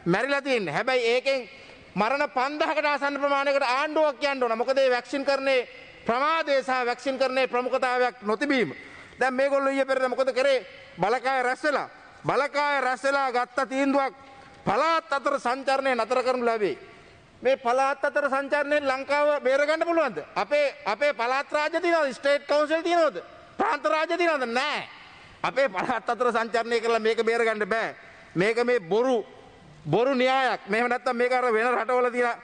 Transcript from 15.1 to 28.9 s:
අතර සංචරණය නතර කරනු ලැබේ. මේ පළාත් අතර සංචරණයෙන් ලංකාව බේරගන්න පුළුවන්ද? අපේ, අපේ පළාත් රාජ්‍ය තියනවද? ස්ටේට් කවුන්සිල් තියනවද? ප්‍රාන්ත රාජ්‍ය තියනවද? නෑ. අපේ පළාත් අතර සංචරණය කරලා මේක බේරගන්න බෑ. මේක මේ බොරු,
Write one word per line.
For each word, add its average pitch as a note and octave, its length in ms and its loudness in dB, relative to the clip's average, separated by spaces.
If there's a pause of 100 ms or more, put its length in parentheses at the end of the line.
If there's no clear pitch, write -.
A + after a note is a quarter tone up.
අතර C#4 260 0
සංචරණය C4+ 560 0
නතර A#3 280 0
කරනු B3 220 0
ලැබේ. A3 320 0 (640)
මේ C4 180 2
පළාත් C4+ 480 0
අතර C#4+ 240 0
සංචරණයෙන් C#4+ 540 0
ලංකාව C#4 580 0
බේරගන්න D4 440 2
පුළුවන්ද? D#4 320 0 (160)
අපේ, C4 500 0
අපේ A3 300 0
පළාත් B3+ 380 -2
රාජ්‍ය D#4 300 0
තියනවද? D#4+ 320 0
ස්ටේට් C#4+ 340 0
කවුන්සිල් D4+ 360 2
තියනවද? D#4+ 400 0 (300)
ප්‍රාන්ත D4+ 320 -2
රාජ්‍ය D#4+ 320 0
තියනවද? D#4+ 300 2
නෑ. A#3+ 400 -4 (520)
අපේ B3+ 300 0
පළාත් A3 400 -4
අතර A#3+ 220 0
සංචරණය A#3 500 0
කරලා A3+ 180 2
මේක A3 220 0
බේරගන්න A3+ 440 0
බෑ. F#3+ 300 -4 (360)
මේක G#3+ 320 0
මේ A#3+ 160 2
බොරු, A3 460 0 (580)